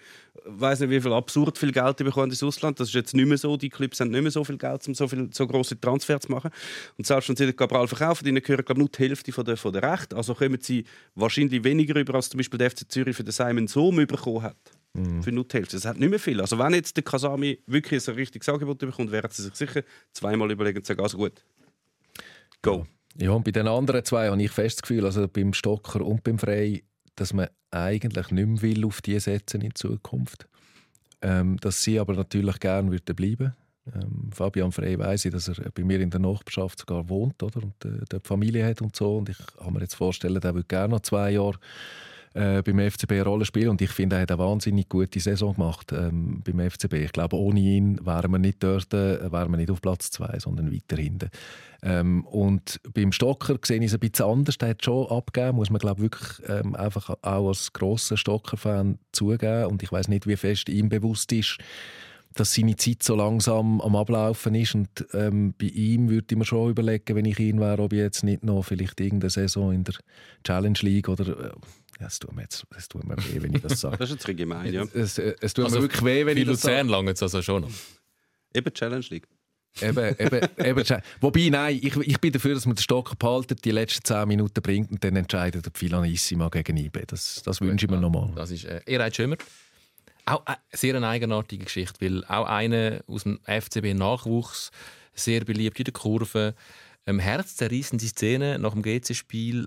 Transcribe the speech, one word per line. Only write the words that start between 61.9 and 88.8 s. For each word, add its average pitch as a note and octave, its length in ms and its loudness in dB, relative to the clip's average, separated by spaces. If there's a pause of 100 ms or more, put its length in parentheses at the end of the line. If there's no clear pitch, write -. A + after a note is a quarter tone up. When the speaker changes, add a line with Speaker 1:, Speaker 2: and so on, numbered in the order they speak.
Speaker 2:
dass - 180 2
seine A2 220 4
Zeit - 260 0
so A2+ 140 2
langsam A2 680 2
am G#2 140 4
Ablaufen A2 580 2
ist. A2+ 220 2
Und, G#2 140 0 (240)
ähm, G#2 440 2
bei G#2 100 -2
ihm A#2 420 2
würde A2 200 2
ich A2+ 80 2
mir A2 80 2
schon A#2 240 2
überlegen, A2+ 460 2
wenn G#2+ 100 4
ich G#2 140 0
ihn G#2+ 200 2
wäre, G#2 220 2
ob G#2 120 2
ich G#2 60 2
jetzt G#2 240 0
nicht G2+ 200 0
noch G2+ 180 2
vielleicht F#2 380 -4
irgendeine F#2+ 320 0
Saison G2 420 2
in F2+ 100 2
der F2+ 120 -2 (480)
Challenge G2 380 2
League G2+ 260 4
oder, F#2 380 -2
äh, - 60 -10 (500)
ja, - 60 -10
es - 120 -10
tut - 140 -10
mir - 100 -10
jetzt, - 220 -12 (120)
es F2+ 100 -16
tut - 180 -10
mir - 120 -4
weh, - 240 -4
wenn - 120 -2
ich - 80 2
das D#2+ 200 -2
sage. C#2+ 160 -4
Speaker 1:
<laughs> - 20 -8
Das B2 100 -4
ist D3 60 -6
jetzt - 140 -8
ein F#2+ 60 -4
bisschen E2+ 140 -4
gemein, F2+ 240 -6
ja. F#2 100 -4 (100)
Speaker 2:
Es, A2+ 240 -2
es, G#2 220 -2
es A2 140 -4
tut B2 120 2
Speaker 3:
Also A#2+ 120 2
Speaker 2:
mir B2+ 60 4
wirklich C3 200 0
weh, C3+ 220 4
wenn D3+ 100 2
Speaker 3:
für C3 60 4
Speaker 2:
ich B2 60 2
das B2 160 2
Speaker 3:
Luzern C3+ 240 4
Speaker 2:
sage. - 20 2
Speaker 3:
langt F#2+ 200 2
es F#2+ 140 0
also F#2 180 0
schon G2 200 0
noch. D#2 100 -8 (840)
Speaker 1:
Eben A#2+ 200 -2
Challenge B2 360 -4
League. E2+ 180 -12 (540)
Speaker 2:
Eben, A2 360 2
eben, B2+ 300 2 (100)
<laughs> - 80 -
eben B2+ 180 4
Cha-, A2+ 180 2 (180)
wobei, D3+ 300 6
nein, C#3+ 320 2
ich, C3 160 -2
ich C#3+ 220 2
bin E3 120 2
dafür, C#3 220 2
dass B2+ 120 -4
man A#2+ 100 2
den - 60 -4
Stock B2 380 0
behalten, B2 440 2
die A2+ 80 2
letzten A2 340 0
zehn G#2+ 220 2
Minuten G#2 340 2
bringt G2+ 300 0
und G2+ 120 -2
dann F#2 120 2
entscheidet F2+ 500 0
der E2+ 100 -8
Philanissima E2+ 720 0
gegen E2 280 -2
I D2 120 -2
B. - 160 -8
Das, - 380 -8
das F#2+ 160 -4
wünsche G2 260 2
ich G2 40 -2
mir F#2+ 80 2
Speaker 3:
Ja, F2+ 40 2
Speaker 2:
nochmal. F2 320 2
Speaker 3:
das E2 180 -8
ist, E2+ 120 -10
äh, E2+ 220 -10